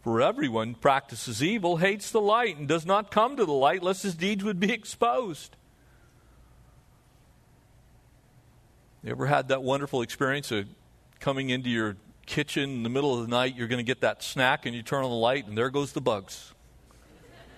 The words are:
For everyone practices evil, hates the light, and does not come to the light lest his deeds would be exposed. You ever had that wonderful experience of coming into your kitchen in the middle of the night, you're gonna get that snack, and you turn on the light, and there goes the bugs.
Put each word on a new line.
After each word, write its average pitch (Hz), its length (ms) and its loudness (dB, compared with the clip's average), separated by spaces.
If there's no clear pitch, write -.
For 117 180 2
everyone 127 520 0
practices 123 680 0
evil, 175 340 2
hates 196 320 0
the 226 100 2
light, 208 380 2
and 147 100 -8
does 160 180 0
not 202 260 2
come 240 260 4
to 226 80 4
the 156 60 0
light 147 320 4
lest 185 180 0
his 190 140 -2
deeds 196 280 -2
would 202 160 -2
be 208 140 2
exposed. 233 800 -2
You 117 80 -8
ever 131 160 -4
had 139 220 2
that 131 120 0
wonderful 135 400 -2
experience 135 500 -2
of 101 160 -2
coming 135 320 -2
into 127 180 -2
your 110 280 0
kitchen 143 460 -2
in 120 120 -6
the 117 60 -2
middle 135 240 2
of 120 80 -2
the 113 60 -6
night, 123 280 0
you're 120 120 -4
gonna 123 160 -2
get 123 180 -2
that 110 220 0
snack, 135 420 0
and 120 100 -6
you 120 60 -8
turn 135 220 -2
on 127 80 -2
the 120 40 -2
light, 120 300 2
and 104 100 -10
there 120 140 2
goes 139 220 -2
the 151 100 -6
bugs. 110 500 -4